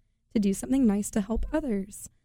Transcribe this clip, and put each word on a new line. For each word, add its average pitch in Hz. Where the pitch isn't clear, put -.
to 233
do 202
something 254
nice 202
to -
help 220
others. 220